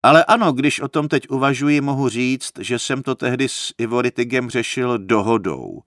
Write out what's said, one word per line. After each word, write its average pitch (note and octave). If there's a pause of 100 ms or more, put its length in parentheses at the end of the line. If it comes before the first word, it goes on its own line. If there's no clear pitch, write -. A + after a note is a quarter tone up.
Ale D#3
ano, G3+
když C#3
o C#3
tom D3+
teď C#3+
uvažuji, C#3
mohu C#3
říct, B2+
že A2+
jsem C3+
to C3+
tehdy B2+
s -
Ivo A#2
Rittigem B2
řešil B2
dohodou. G2